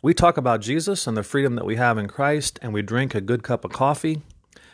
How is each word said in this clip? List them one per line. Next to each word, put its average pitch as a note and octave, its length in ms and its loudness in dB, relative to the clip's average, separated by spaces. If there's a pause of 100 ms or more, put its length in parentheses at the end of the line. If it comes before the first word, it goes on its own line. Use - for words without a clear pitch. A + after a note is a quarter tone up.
we D#3+ 120 4
talk E3+ 220 6
about A#2+ 240 2
Jesus D#3 480 -2
and A#2 80 -2
the G#2+ 80 -2
freedom C#3 320 0
that - 100 -4
we A2 120 -2
have A#2+ 200 4
in G2+ 120 -4
Christ, C#3+ 520 -2
and A2+ 120 -6
we G#2 80 -2
drink A#2 340 -2
a G#2 60 -2
good A2+ 220 -2
cup A#2+ 200 -2
of - 80 -8
coffee, D3 520 0 (500)